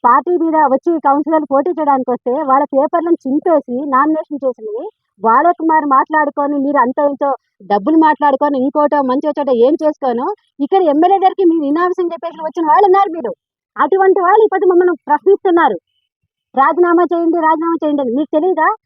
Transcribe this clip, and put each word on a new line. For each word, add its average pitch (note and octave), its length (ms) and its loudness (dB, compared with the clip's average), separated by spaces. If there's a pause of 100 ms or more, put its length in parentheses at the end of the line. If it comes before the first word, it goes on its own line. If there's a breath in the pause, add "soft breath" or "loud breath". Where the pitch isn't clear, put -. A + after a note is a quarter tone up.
పార్టీ B3+ 260 2 (120)
మీద D#4+ 140 0 (160)
వచ్చి E4+ 260 -2
కౌన్సిలర్లు D4 520 0
పోటీ C#4+ 200 0
చేయడానికి C#4 400 -2
వస్తే A#3+ 200 -4 (180)
వాళ్ళ C#4 160 4
పేపర్లను D#4+ 580 -2
చింపేసి C#4+ 520 -2 (140)
నామినేషన్ D4 560 -2
చేసినవి A#3 400 -6 (360)
వాళ్ళకు D4 440 2
మరి D#4 200 2
మాట్లాడుకొని C#4+ 800 0
మీరు C#4+ 200 0
అంత C4 140 -4 (100)
ఇంతో C#4+ 200 -4 (340)
డబ్బులు G3+ 340 0
మాట్లాడుకొని D4 640 0
ఇంకోటో D4 380 0
మంచి C4+ 260 -2
చోట D4 220 -4 (160)
ఏం C4+ 80 2 (100)
చేసుకోను C4 420 -2 (340)
ఇక్కడ F#4+ 220 0 (120)
ఎమ్మెల్యే F4+ 260 2
దగ్గరికి F#4+ 300 0
మీరు E4 120 0
నినాంశం F4 520 -2
చెప్పేసి E4 340 -12
వచ్చిన E4 240 -6
వాళ్ళు F#4+ 180 4
ఉన్నారు G4 260 2
మీరు. A#3+ 160 -6 (440)
అటువంటి F#4+ 440 2
వాళ్ళు G4 260 2
ఇప్పుడు F#4+ 260 -2
మమ్మల్ని F4 240 2 (120)
ప్రశ్నిస్తున్నారు, E4 680 0 (800)
"రాజీనామా E4 480 2
చేయండి, E4+ 340 -2 (100)
రాజీనామా D#4+ 360 -2
చేయండి" D4 200 -2
అని. A#3 140 -4
మీకు D4 180 -4
తెలీదా? D#4+ 320 0 (180)